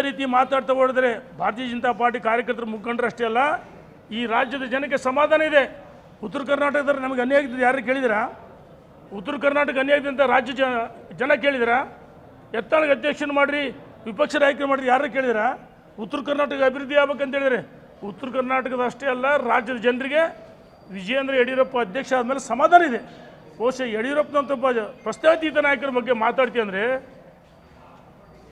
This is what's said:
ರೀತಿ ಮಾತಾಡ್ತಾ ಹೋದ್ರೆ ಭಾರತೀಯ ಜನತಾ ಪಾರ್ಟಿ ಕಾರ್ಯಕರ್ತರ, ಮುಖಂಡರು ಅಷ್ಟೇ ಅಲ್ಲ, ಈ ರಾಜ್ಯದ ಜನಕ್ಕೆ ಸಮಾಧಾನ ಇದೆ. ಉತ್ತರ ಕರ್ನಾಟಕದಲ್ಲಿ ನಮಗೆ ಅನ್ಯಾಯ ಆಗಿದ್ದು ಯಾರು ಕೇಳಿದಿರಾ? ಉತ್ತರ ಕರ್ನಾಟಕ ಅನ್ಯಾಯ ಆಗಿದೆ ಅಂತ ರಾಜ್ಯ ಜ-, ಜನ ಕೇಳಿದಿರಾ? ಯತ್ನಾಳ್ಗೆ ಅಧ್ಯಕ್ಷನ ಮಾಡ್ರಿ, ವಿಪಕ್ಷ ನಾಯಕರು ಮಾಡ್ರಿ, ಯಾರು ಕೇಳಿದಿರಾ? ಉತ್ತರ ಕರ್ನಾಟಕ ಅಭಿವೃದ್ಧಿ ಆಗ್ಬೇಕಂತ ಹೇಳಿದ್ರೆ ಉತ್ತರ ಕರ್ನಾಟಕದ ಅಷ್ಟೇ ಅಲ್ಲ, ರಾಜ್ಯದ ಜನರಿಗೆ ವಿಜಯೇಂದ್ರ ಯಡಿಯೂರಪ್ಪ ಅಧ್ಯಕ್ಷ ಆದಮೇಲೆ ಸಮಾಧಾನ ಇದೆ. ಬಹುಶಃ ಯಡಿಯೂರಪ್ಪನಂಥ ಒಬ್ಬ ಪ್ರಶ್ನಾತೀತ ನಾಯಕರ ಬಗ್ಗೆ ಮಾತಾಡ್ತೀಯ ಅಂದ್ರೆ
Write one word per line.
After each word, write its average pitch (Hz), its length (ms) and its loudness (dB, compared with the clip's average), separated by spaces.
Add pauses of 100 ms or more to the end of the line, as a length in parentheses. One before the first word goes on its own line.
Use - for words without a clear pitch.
ರೀತಿ 269 180 -4 (120)
ಮಾತಾಡ್ತಾ 262 440 2
ಹೋದ್ರೆ 254 300 4 (300)
ಭಾರತೀಯ 214 320 -4
ಜನತಾ 240 180 0 (100)
ಪಾರ್ಟಿ 240 180 2 (100)
ಕಾರ್ಯಕರ್ತರ, 233 460 0
ಮುಖಂಡರು 233 360 -4
ಅಷ್ಟೇ 233 200 -4
ಅಲ್ಲ, 233 100 2 (800)
ಈ - 20 -4 (140)
ರಾಜ್ಯದ 262 300 0 (100)
ಜನಕ್ಕೆ 277 240 -2 (100)
ಸಮಾಧಾನ 302 320 2 (100)
ಇದೆ. 294 120 6 (640)
ಉತ್ತರ 269 140 -6 (100)
ಕರ್ನಾಟಕದಲ್ಲಿ 285 560 0
ನಮಗೆ 262 180 -4
ಅನ್ಯಾಯ 277 160 2
ಆಗಿದ್ದು 254 260 -2
ಯಾರು 262 220 2
ಕೇಳಿದಿರಾ? 254 320 0 (1000)
ಉತ್ತರ 269 160 -8 (100)
ಕರ್ನಾಟಕ 285 380 0
ಅನ್ಯಾಯ 285 160 2
ಆಗಿದೆ 277 140 -4
ಅಂತ 269 120 2 (100)
ರಾಜ್ಯ 262 260 0
ಜ-, 247 280 0 (320)
ಜನ 285 140 2 (100)
ಕೇಳಿದಿರಾ? 247 340 2 (760)
ಯತ್ನಾಳ್ಗೆ 302 400 2
ಅಧ್ಯಕ್ಷನ 285 420 -2
ಮಾಡ್ರಿ, 285 240 2 (460)
ವಿಪಕ್ಷ 277 340 -2
ನಾಯಕರು 277 300 2
ಮಾಡ್ರಿ, 269 200 0
ಯಾರು 285 240 2
ಕೇಳಿದಿರಾ? 240 300 0 (580)
ಉತ್ತರ 294 140 -6 (100)
ಕರ್ನಾಟಕ 285 320 -2 (100)
ಅಭಿವೃದ್ಧಿ 277 320 -4
ಆಗ್ಬೇಕಂತ 277 360 -2
ಹೇಳಿದ್ರೆ 254 220 0 (500)
ಉತ್ತರ 254 260 -12
ಕರ್ನಾಟಕದ 254 540 -2
ಅಷ್ಟೇ 254 240 -10
ಅಲ್ಲ, 254 120 -2 (240)
ರಾಜ್ಯದ 247 360 0
ಜನರಿಗೆ 262 360 0 (720)
ವಿಜಯೇಂದ್ರ 262 440 -2
ಯಡಿಯೂರಪ್ಪ 262 360 0 (100)
ಅಧ್ಯಕ್ಷ 254 320 -6
ಆದಮೇಲೆ 254 240 -2 (100)
ಸಮಾಧಾನ 320 380 6
ಇದೆ. 214 100 -2 (580)
ಬಹುಶಃ 254 380 -2
ಯಡಿಯೂರಪ್ಪನಂಥ 277 640 0
ಒಬ್ಬ 262 80 0 (380)
ಪ್ರಶ್ನಾತೀತ 311 640 2
ನಾಯಕರ 277 320 0
ಬಗ್ಗೆ 247 160 0 (100)
ಮಾತಾಡ್ತೀಯ 240 420 2
ಅಂದ್ರೆ 196 180 -2 (1700)